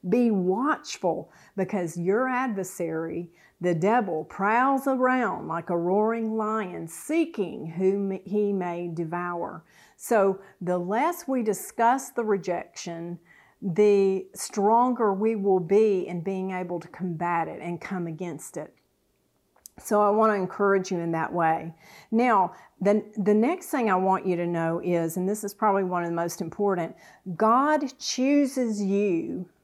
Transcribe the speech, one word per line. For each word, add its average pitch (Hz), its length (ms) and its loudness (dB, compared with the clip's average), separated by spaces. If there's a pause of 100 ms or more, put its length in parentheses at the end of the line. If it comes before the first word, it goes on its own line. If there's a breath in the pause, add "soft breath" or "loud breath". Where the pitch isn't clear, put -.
Be 233 240 4
watchful, 190 960 -2 (260 soft breath)
because 180 420 -2
your 202 320 0
adversary, 180 1000 -4 (300 soft breath)
the 175 160 2
devil, 185 480 2
prowls 254 640 2
around 254 600 0
like 165 220 -6
a 175 80 2
roaring 220 600 0
lion, 208 500 -4
seeking 226 800 -4
whom 190 440 0 (120)
he 202 300 0
may 175 340 -4
devour. 175 760 -6 (340 soft breath)
So 196 420 2 (220 loud breath)
the 180 160 0
less 208 500 -2
we 262 160 0
discuss 233 680 0
the 240 120 -4
rejection, 175 960 -4 (420 soft breath)
the 196 720 4
stronger 226 800 2
we 220 220 0
will 196 240 2
be 196 480 4
in 175 140 -6
being 190 300 -4
able 180 280 -6
to - 80 -14
combat 170 600 -2
it - 140 -10
and 170 200 -6
come 180 260 -6
against 165 480 -10
it. 156 180 -10 (1040)
So 208 220 2
I 208 80 4
want 220 220 4
to 208 40 2
encourage 196 560 0
you 180 80 -2
in 170 120 -4
that 165 220 -4
way. 165 400 0 (360 loud breath)
Now, 220 440 2 (260 loud breath)
the, 208 240 2 (140)
the 208 160 2
next 262 340 2
thing 240 220 0
I 190 60 4
want 190 300 2
you 185 100 2
to 170 100 -2
know 165 380 0
is, 170 340 0
and 185 100 0
this 214 160 -2
is 202 100 -8
probably 196 300 2
one 180 200 -2
of 170 60 -4
the 170 60 -2
most 170 240 -4
important, 180 560 -2 (400 loud breath)
God 269 640 2
chooses 262 840 0
you. 185 680 0 (140)